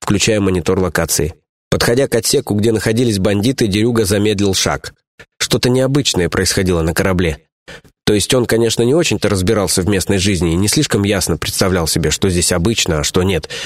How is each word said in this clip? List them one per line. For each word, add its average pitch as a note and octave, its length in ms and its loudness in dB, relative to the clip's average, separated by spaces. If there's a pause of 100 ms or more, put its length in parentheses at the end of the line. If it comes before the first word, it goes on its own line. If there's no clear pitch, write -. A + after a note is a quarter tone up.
включая G#2+ 380 0
монитор F#2+ 400 0
локации. E2+ 560 -2 (360)
Подходя A#2+ 380 0
к - 60 -2
отсеку, A#2+ 400 0
где G#2 180 2
находились A2 460 0
бандиты, G#2 480 0
Дерюга A2 380 0
замедлил G2+ 480 0
шаг. - 420 -4 (440)
Что-то - 320 0
необычное C3 580 2
происходило F2+ 540 0
на E2 100 0
корабле. F2 460 0 (640)
То G#2+ 100 2
есть - 180 0
он, B2+ 140 2
конечно, A2+ 360 0
не B2 120 2
очень-то C3 340 0
разбирался G2 540 0
в F2 60 0
местной G2+ 280 0
жизни F2+ 360 0
и E2 40 0
не G2 120 0
слишком A2+ 360 0
ясно F#2+ 320 0
представлял F2+ 500 -2
себе, D#2 240 0
что G2 200 0
здесь F2 220 0
обычно, F2 480 0
а C#2+ 40 -4
что - 180 -4
нет. F2+ 280 -2 (160)